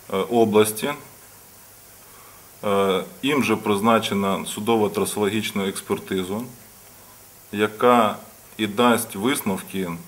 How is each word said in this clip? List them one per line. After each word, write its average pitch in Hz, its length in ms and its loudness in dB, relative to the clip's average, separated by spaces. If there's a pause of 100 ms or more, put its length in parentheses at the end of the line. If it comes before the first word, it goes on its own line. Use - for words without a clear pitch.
(140)
е, 95 40 -2
області. 107 760 2 (1700)
Е, 98 400 2 (180)
їм 139 220 0
же 107 120 2
призначена 101 880 0
судово-трасологічну 104 1200 0
експертизу, 98 760 -4 (1080)
яка 107 640 4 (420)
і 107 100 -2
дасть 117 480 0
висновки 98 760 -4 (160)